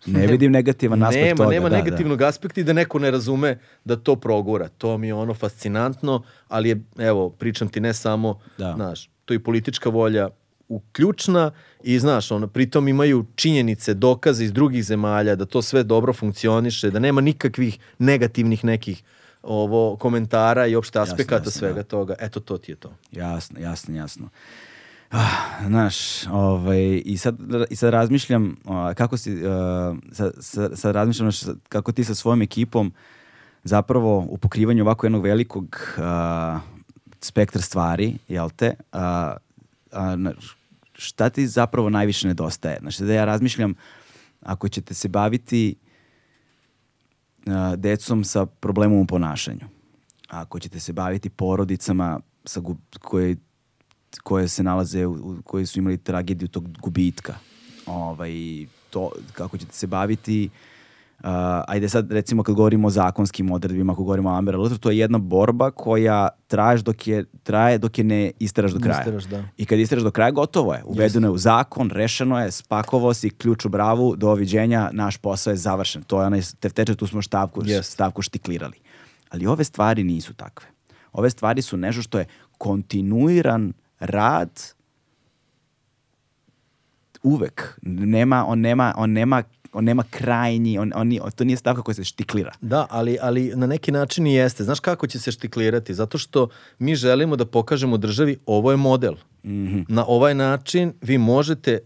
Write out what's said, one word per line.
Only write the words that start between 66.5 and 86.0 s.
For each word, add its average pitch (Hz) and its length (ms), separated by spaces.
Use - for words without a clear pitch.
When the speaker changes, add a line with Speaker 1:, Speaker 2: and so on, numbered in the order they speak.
Speaker 1:
dok 110 260
je, 107 180
traje 113 340
dok 107 200
je 117 60
ne 104 360
isteraš 101 320
do 92 80
Speaker 2:
Ne 85 40
Speaker 1:
kraja. 76 160
Speaker 2:
isteraš, 104 260
da. 101 180
Speaker 1:
I 107 80
kad 110 140
isteraš 113 240
do 107 80
kraja, 113 200
gotovo 143 420
je. 62 80
Uvedeno 101 220
Speaker 2:
Jeste. 107 180
Speaker 1:
je 107 80
u 90 80
zakon, 117 520
rešeno 120 500
je, 104 120
spakovao 120 640
si, 113 180
ključ 117 340
u 110 40
bravu, 110 460
doviđenja, 107 760
naš 101 260
posao 98 340
je 101 60
završen. 95 460
To 98 180
je 95 60
onaj 101 140
tefteče, 107 360
tu 104 120
smo 104 140
štavku, 98 420
Speaker 2:
Jeste. 104 280
Speaker 1:
stavku 95 300
štiklirali. 85 560
Ali 87 180
ove 151 160
stvari 110 400
nisu 85 300
takve. - 340
Ove 113 160
stvari 120 320
su 98 160
nešto 110 240
što 113 180
je 87 60
kontinuiran 107 1160
rad 104 640